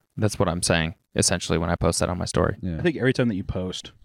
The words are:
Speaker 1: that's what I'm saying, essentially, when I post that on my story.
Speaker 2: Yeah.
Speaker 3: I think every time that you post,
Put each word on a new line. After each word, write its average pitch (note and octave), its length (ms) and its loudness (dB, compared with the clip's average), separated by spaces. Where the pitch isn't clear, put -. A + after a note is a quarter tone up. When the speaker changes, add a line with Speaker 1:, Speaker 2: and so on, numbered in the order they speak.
Speaker 1:
that's G#2 220 0
what F#2+ 100 4
I'm F2 140 -2
saying, E2 320 2
essentially, F2 440 0
when E2+ 120 0
I E2+ 60 0
post E2+ 240 2
that F2 100 2
on F2+ 80 -4
my F2 80 -2
story. - 340 2
Speaker 2:
Yeah. E2+ 180 -4
Speaker 3:
I - 40 -4
think D#3+ 140 2
every B2 180 2
time B2 140 2
that G#2+ 80 -2
you G2 80 -4
post, - 480 -8